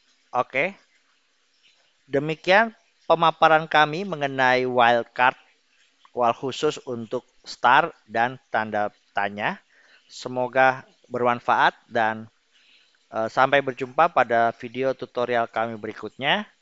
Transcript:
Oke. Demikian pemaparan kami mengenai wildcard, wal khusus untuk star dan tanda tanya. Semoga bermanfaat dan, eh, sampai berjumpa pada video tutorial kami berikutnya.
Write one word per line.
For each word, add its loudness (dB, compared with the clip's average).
Oke. -4
Demikian 0
pemaparan 4
kami 0
mengenai 0
wildcard, 2
wal 0
khusus -6
untuk -10
star 2
dan -2
tanda -4
tanya. -4
Semoga -2
bermanfaat 0
dan, -2
eh, -6
sampai 2
berjumpa -2
pada 2
video -6
tutorial -4
kami -6
berikutnya. -6